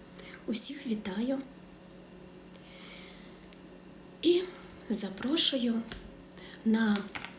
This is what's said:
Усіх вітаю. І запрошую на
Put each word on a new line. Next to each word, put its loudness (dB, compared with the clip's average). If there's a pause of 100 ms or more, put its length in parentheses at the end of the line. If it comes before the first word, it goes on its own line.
(480)
Усіх 6
вітаю. -8 (2750)
І 0 (480)
запрошую 2 (840)
на -2 (420)